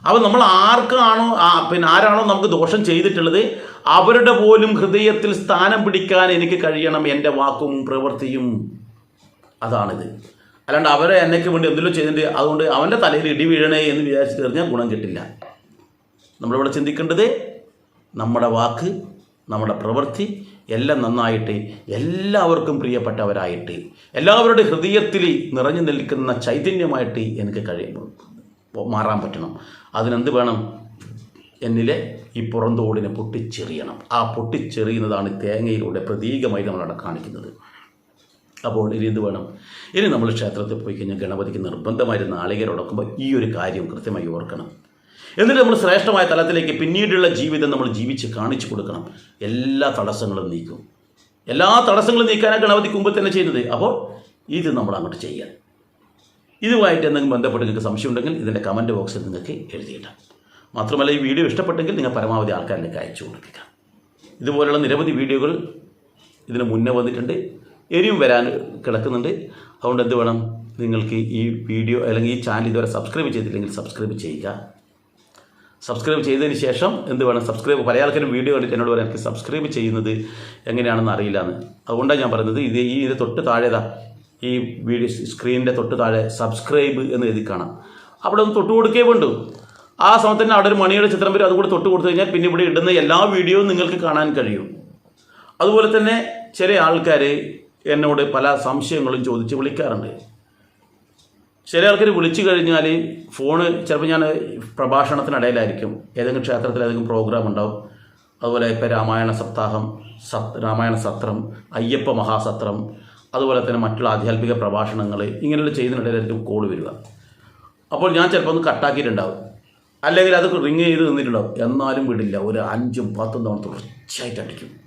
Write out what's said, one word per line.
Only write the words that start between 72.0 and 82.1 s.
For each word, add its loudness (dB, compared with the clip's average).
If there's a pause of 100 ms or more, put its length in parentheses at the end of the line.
അല്ലെങ്കിൽ 0
ഈ -6
ചാനൽ -2
ഇതുവരെ 0
സബ്സ്ക്രൈബ് -4
ചെയ്തില്ലെങ്കിൽ -6
സബ്സ്ക്രൈബ് -8 (100)
ചെയ്യുക. -8 (1300)
സബ്സ്ക്രൈബ് -2
ചെയ്തതിന് 0
ശേഷം 0 (200)
എന്ത് 0
വേണം? 2
സബ്സ്ക്രൈബ്, 0
പല 2
ആൾക്കാരും 0
വീഡിയോ 0
കണ്ടിട്ട് 0
എന്നോട് 0
പറയാം, 0
"എനിക്ക് -8
സബ്സ്ക്രൈബ് -6 (100)
ചെയ്യുന്നത് -2 (600)
എങ്ങനെയാണെന്ന് 0
അറിയില്ല" -2
എന്ന്. -6 (320)
അതുകൊണ്ടാണ് 0